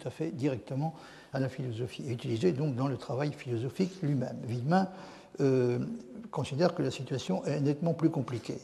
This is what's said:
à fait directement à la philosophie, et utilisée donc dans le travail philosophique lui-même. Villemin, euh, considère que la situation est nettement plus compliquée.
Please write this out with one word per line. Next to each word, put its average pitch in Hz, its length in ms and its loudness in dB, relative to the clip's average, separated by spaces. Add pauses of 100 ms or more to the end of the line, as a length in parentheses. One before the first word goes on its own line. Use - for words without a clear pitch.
à 131 40 -4
fait 160 220 -4
directement 139 640 0 (400)
à 135 80 0
la 135 80 2
philosophie, 123 580 -4
et 120 60 0
utilisée 123 400 2
donc 143 220 0
dans 131 120 2
le 135 80 0
travail 139 380 -2
philosophique 127 680 -2
lui-même. 143 360 0 (100)
Villemin, 143 400 4 (540)
euh, 127 380 6 (500)
considère 139 460 2
que 156 80 0
la 131 80 2
situation 139 540 -2
est 151 140 2
nettement 147 340 2
plus 160 180 4
compliquée. 127 520 -4